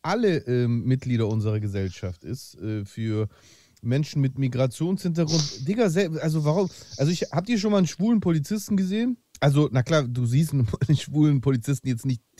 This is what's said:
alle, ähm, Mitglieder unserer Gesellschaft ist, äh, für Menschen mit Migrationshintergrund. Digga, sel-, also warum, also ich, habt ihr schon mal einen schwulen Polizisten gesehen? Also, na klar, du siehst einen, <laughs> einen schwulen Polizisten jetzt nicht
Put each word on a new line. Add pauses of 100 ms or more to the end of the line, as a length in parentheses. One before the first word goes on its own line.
alle,
ähm,
Mitglieder
unserer
Gesellschaft
ist,
äh,
für (540)
Menschen
mit
Migrationshintergrund.
Digga,
sel-,
also
warum, (280)
also
ich,
habt
ihr
schon
mal
einen
schwulen
Polizisten
gesehen? (220)
Also,
na
klar,
du
siehst
einen, (100)
<laughs>
einen
schwulen
Polizisten
jetzt
nicht (200)